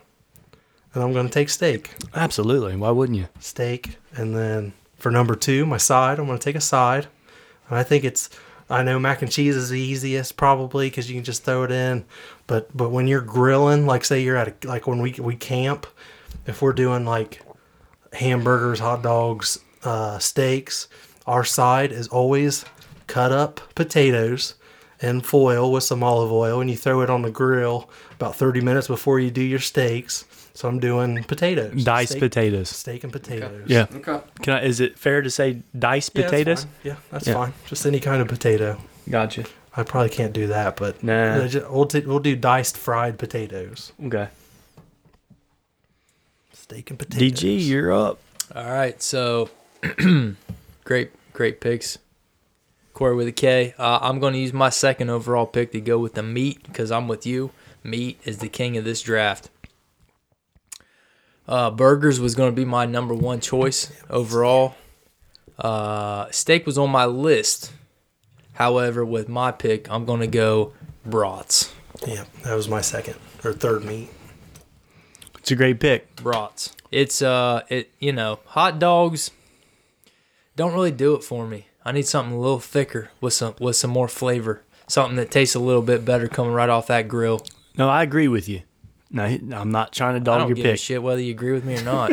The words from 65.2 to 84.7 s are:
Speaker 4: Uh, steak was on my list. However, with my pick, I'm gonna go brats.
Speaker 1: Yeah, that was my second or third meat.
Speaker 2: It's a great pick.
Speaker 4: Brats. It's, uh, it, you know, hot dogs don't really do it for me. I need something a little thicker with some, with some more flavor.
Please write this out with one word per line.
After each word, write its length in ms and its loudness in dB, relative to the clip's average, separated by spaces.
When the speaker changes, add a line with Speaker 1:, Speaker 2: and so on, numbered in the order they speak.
Speaker 4:
Uh, 720 -4
steak 340 2
was 120 -2
on 120 2
my 160 4
list. 640 0
However, 520 0
with 240 -4
my 220 0
pick, 400 -2
I'm 140 -4
gonna 220 -2
go 440 2
brats. 680 -2
Speaker 1:
Yeah, 160 -8
that 120 -4
was 140 -2
my 120 -2
second 340 -6
or 100 -2
third 300 0
meat. 260 -10
Speaker 2:
It's 120 -4
a 40 4
great 240 4
pick. 360 0
Speaker 4:
Brats. 600 -6
It's, 300 0
uh, 480 2
it, 300 -4
you 120 -2
know, 340 -4
hot 340 0
dogs 500 2
don't 180 -2
really 180 2
do 220 4
it 100 -2
for 220 -8
me. 220 -12
I 60 -2
need 160 0
something 280 -2
a 40 -2
little 200 0
thicker 520 -4
with 120 -2
some, 260 -2
with 160 0
some 160 0
more 160 2
flavor. 560 -2